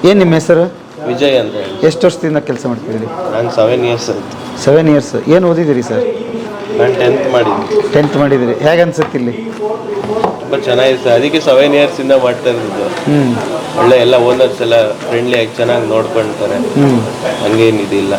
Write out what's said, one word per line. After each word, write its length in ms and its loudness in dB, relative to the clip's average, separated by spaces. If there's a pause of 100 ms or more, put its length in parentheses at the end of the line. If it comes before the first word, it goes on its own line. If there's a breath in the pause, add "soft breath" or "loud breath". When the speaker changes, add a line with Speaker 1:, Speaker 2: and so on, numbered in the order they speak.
Speaker 1:
ಏನ್ 160 6
ನಿಮ್ಮ 140 4
ಹೆಸರು? 400 2 (340)
Speaker 2:
ವಿಜಯ್ 320 2
ಅಂತ 140 -4
ಹೇಳಿ. 340 -2
Speaker 1:
ಎಷ್ಟು 200 2
ವರ್ಷದಿಂದ 300 -2
ಕೆಲಸ 280 -4
ಮಾಡ್ತಿದ್ದೀರಿ? 400 -4
Speaker 2:
ನಾನು 460 -4
ಸೆವೆನ್ 340 2
ಇಯರ್ಸ್ 240 -2
ಆಯ್ತು. 540 -8
Speaker 1:
ಸೆವೆನ್ 260 4
ಇಯರ್ಸ್. 400 0
ಏನ್ 160 4
ಓದಿದಿರಿ 380 2
ಸರ್? 200 -2 (760)
Speaker 2:
ನಾನು 180 2
ಟೆಂತ್ 360 0
ಮಾಡಿದ್ದೀನಿ. 640 0
Speaker 1:
ಟೆಂತ್ 240 2
ಮಾಡಿದಿರಿ. 360 2
ಹೇಗೆ 280 2
ಅನ್ಸುತ್ತೆ 360 -2
ಇಲ್ಲಿ? 340 -4 (920)
Speaker 2:
ತುಂಬ 220 -4
ಚೆನ್ನಾಗಿದೆ 400 2
ಸರ್, 100 2
ಅದಕ್ಕೆ 260 2
ಸೆವೆನ್ 340 4
ಇಯರ್ಸ್ 260 2
ಇಂದ 120 0
ಮಾಡ್ತಾ 380 2
ಇರೋದು. 400 -4
Speaker 1:
ಹ್ಮ್. 460 0 (440)
Speaker 2:
ಒಳ್ಳೆ 180 6
ಎಲ್ಲ 180 4
ಓನರ್ಸ್ 460 2
ಎಲ್ಲ 320 2
ಫ್ರೆಂಡ್ಲಿ 460 -2
ಆಗಿ 180 -2
ಚೆನ್ನಾಗಿ 300 0
ನೋಡ್ಕೊಳ್ತಾರೆ. 680 -2
Speaker 1:
ಹ್ಮ್. 460 2 (420)
Speaker 2:
ಹಂಗೇನಿದಿಲ್ಲ. 760 0